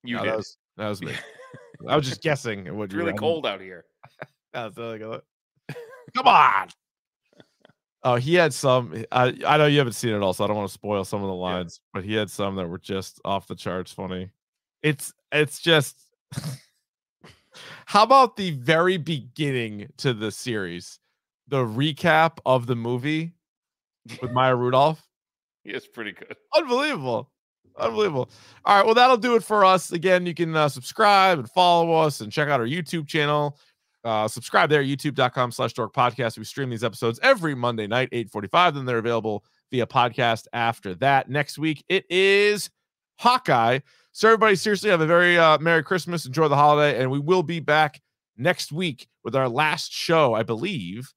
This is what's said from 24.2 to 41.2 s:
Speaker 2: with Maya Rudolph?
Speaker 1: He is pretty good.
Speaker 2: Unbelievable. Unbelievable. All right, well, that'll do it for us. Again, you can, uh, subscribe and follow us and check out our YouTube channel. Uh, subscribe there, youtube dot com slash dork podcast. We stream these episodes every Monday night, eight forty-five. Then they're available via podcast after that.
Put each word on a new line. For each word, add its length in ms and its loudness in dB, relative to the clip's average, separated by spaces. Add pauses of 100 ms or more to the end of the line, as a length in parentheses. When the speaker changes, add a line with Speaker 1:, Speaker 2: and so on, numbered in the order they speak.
Speaker 2:
with 80 -10
Maya 260 2
Rudolph? 480 2 (600)
Speaker 1:
He 60 -14
is 160 -12
pretty 240 -12
good. 240 -18 (180)
Speaker 2:
Unbelievable. 760 -2 (440)
Unbelievable. 540 -2 (340)
All 120 6
right, 100 4
well, 80 4
that'll 220 6
do 180 0
it 80 2
for 220 2
us. 260 4
Again, 340 0
you 80 -6
can, 220 -4
uh, 140 2
subscribe 720 2
and 100 -10
follow 420 4
us 280 2
and 100 -10
check 180 -2
out 120 2
our 60 -2
YouTube 420 -6
channel. 500 -2 (460)
Uh, 240 0
subscribe 420 0
there, 140 4
youtube 320 -4
dot 180 0
com 160 -2
slash 220 -4
dork 200 -6
podcast. 460 -2
We 60 -14
stream 260 -8
these 140 -6
episodes 360 -4
every 360 0
Monday 320 -4
night, 240 -2
eight 180 -6
forty-five. 460 0
Then 80 -8
they're 140 -2
available 460 -4 (280)
via 160 -2
podcast 640 0
after 420 -4
that. 340 0